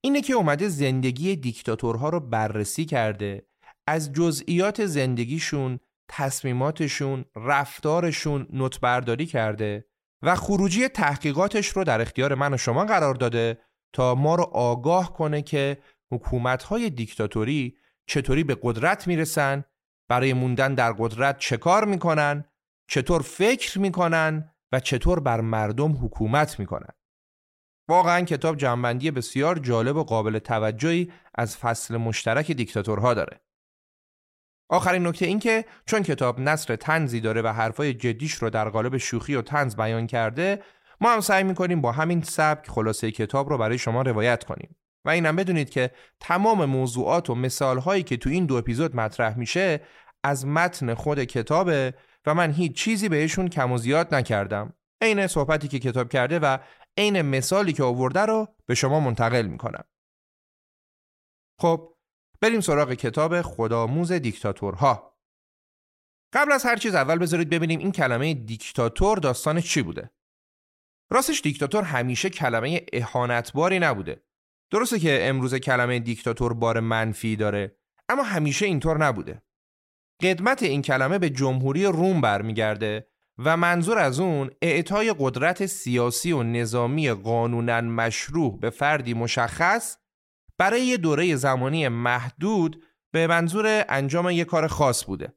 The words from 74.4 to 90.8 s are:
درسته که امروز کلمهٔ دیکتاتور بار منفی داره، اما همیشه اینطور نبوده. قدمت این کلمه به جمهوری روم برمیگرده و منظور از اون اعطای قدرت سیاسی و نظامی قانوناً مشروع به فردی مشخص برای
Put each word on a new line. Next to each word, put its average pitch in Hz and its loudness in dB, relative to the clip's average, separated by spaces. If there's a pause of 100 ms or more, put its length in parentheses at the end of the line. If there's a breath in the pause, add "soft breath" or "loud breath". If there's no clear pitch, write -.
درسته 226 0
که 139 4
امروز 131 0
کلمهٔ 123 0
دیکتاتور 117 -2
بار 113 0
منفی 113 0
داره، 104 -2 (320)
اما 262 2
همیشه 170 -2
اینطور 160 0
نبوده. 135 -2 (800)
قدمت 262 0
این 143 0
کلمه 139 0
به 175 2
جمهوری 135 0
روم 175 2
برمیگرده 107 0 (300)
و 156 2
منظور 175 2
از 139 2
اون 151 0 (100)
اعطای 180 0
قدرت 139 0
سیاسی 123 0
و 135 2
نظامی 120 0
قانوناً 117 0
مشروع 117 -2
به 113 -2
فردی 139 0
مشخص 127 0 (600)
برای 226 4